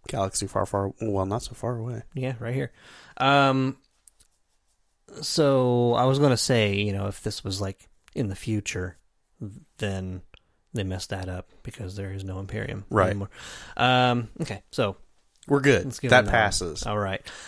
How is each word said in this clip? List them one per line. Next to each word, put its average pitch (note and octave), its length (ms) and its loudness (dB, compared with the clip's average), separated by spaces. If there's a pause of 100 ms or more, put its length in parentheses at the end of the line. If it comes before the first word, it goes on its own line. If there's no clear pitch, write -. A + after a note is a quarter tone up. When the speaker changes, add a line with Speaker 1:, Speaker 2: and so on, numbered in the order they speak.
Speaker 1:
Galaxy G2 380 -2
far, G2 200 -2
far, G2 340 -2
well, G2 260 0
not G#2+ 160 -2
so - 120 -12
far A#2+ 240 -6
away. A2+ 240 -8 (120)
Speaker 2:
Yeah, B2+ 240 -4
right A#2+ 160 -6
here. B2+ 160 -4 (460)
Um, C3+ 600 4 (1500)
so B2+ 720 4
I A#2+ 100 4
was C3+ 140 4
gonna C#3 180 6
say, G#2+ 380 2
you G#2 180 0
know, G2 140 -2
if - 160 -8
this - 220 -6
was, G2 160 -4
like, G2 280 -8 (260)
in A2+ 140 -2
the G2 80 -6
future, G2+ 600 -4 (840)
then F#2 440 -6 (500)
they G2+ 120 -2
messed F#2 260 -6
that F#2+ 180 -6
up F2+ 200 -8 (140)
because G2 340 -10
there G2 160 -8
is G2 120 -8
no F#2+ 140 -8
Imperium G#2 520 -8
Speaker 1:
Right. F#2 200 6
Speaker 2:
anymore. G2 200 -4 (460)
Um, B2 520 2 (140)
okay, G#2 280 -8
so G#2 260 -2 (520)
Speaker 1:
We're C#3 120 4
good. C3 240 6
Speaker 2:
Let's - 160 -8
give B2 100 -2
Speaker 1:
That B2 140 8
Speaker 2:
it G2 40 -2
a - 40 0
nine. - 0 -
Speaker 1:
passes. G2+ 520 0
Speaker 2:
All G#2+ 140 -2
right. G2 240 -2 (260)